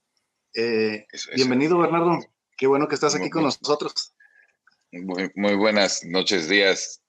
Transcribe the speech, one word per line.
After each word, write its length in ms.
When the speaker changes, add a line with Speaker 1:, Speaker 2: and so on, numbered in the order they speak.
Speaker 1:
Eh, 580
Speaker 2:
Eso, 180
eso. 60
Speaker 1:
bienvenido, 420
Bernardo. 400
Qué 80
bueno 220
que 60
estás 200
Speaker 2:
Muy 80
Speaker 1:
aquí 80
con 120
Speaker 2:
bien. 200
Speaker 1:
nosotros. 520
Speaker 2:
Muy, 440
muy 200
buenas 500
noches, 440
días, 600